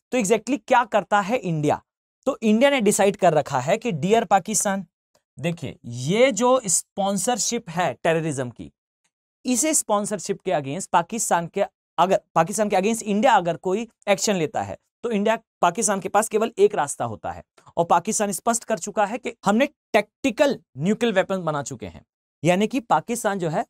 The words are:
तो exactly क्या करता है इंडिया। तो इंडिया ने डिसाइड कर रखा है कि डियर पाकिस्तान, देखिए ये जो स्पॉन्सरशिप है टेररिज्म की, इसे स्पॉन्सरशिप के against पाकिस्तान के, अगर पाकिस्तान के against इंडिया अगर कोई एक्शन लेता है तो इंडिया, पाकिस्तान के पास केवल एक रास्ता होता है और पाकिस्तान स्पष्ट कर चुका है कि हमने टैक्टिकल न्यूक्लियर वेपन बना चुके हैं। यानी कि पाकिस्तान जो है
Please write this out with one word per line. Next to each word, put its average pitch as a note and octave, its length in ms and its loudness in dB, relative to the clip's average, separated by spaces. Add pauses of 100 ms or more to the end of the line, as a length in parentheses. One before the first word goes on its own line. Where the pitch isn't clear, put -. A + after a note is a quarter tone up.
(120)
तो B3 60 0
exactly A3+ 500 0
क्या B3 180 4
करता G#3 360 0
है G#3 160 -2
इंडिया। D#3 440 -2 (460)
तो C4+ 160 0
इंडिया A3+ 260 4
ने C#4 120 0
डिसाइड G3+ 360 2
कर E3+ 160 4
रखा C#3+ 260 0
है D#3+ 180 0
कि A3+ 140 -4
डियर F#3+ 340 2
पाकिस्तान, G3 600 0 (520)
देखिए D3 480 -6
ये D#3 460 2
जो B3 340 2
स्पॉन्सरशिप G3+ 1040 -2
है D#3+ 240 -2
टेररिज्म D#3 560 -2
की, E2+ 220 -16 (760)
इसे B3+ 280 0
स्पॉन्सरशिप G#3 680 -2
के F#3+ 100 -4
against D3 360 -4
पाकिस्तान F3 600 0
के, G3 160 -2 (340)
अगर G3+ 240 4 (140)
पाकिस्तान G#3 340 0
के G3 60 0
against G#3+ 280 0
इंडिया G#3+ 300 2
अगर E3+ 240 2
कोई G3 300 -4 (200)
एक्शन G3+ 280 0
लेता D3 280 -2
है G2 140 -12 (260)
तो A#3+ 80 -4
इंडिया, A3 260 0 (240)
पाकिस्तान G3 380 0
के F#3 100 -8
पास G#3+ 200 2
केवल G#3+ 280 0
एक G3+ 180 4
रास्ता C#3+ 300 -4
होता G2+ 260 -8
है - 120 -14 (340)
और E3+ 80 2
पाकिस्तान G3+ 460 0
स्पष्ट A3+ 320 -2
कर A3 140 -4
चुका G3+ 280 -2
है A3 120 -6
कि - 160 -10 (120)
हमने A3 200 2 (280)
टैक्टिकल C4 640 0 (180)
न्यूक्लियर G#3+ 380 0
वेपन F#3+ 280 0
बना D3+ 200 -4
चुके A2+ 240 -12
हैं। D#2 180 -20 (380)
यानी F3+ 240 2
कि B3 120 -4
पाकिस्तान G3 600 -2
जो F3 100 -2
है F3+ 200 -4